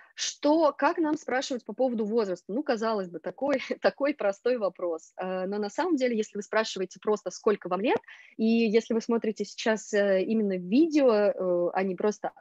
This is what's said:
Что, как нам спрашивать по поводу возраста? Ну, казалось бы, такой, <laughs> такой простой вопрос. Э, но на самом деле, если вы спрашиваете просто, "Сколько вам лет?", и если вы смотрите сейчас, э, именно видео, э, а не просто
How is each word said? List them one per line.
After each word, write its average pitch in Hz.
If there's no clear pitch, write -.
Что, 302
как 302
нам 311
спрашивать 247
по 220
поводу 240
возраста? 202
Ну, 277
казалось 220
бы, 170
такой, 262
<laughs> -
такой 285
простой 214
вопрос. 180
Э, 185
но 202
на 208
самом 320
деле, 247
если 214
вы 208
спрашиваете 196
просто, 208
"Сколько -
вам 180
лет?", 330
и 220
если 226
вы 220
смотрите 220
сейчас, -
э, 202
именно 202
видео, 262
э, 185
а 190
не 190
просто 208